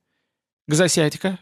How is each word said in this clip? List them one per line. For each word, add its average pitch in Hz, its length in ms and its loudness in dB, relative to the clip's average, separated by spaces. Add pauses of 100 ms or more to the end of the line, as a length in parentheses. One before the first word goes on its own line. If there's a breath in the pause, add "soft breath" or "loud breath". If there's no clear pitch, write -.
(680)
Гзасядько, 165 720 0